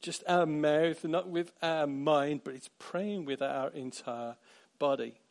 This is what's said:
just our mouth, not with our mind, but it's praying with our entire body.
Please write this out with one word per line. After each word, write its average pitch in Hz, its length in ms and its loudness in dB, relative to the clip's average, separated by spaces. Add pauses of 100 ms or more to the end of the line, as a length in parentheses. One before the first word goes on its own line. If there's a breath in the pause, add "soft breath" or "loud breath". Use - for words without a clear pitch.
just - 260 -8
our 175 200 4
mouth, 151 580 2
not 175 240 0
with 170 240 -2 (100)
our 160 240 2
mind, 143 560 2
but 131 120 -8
it's - 240 -16
praying 196 460 -4
with 139 160 -4
our 139 300 -2
entire 120 680 -8 (440 loud breath)
body. 127 400 0 (100)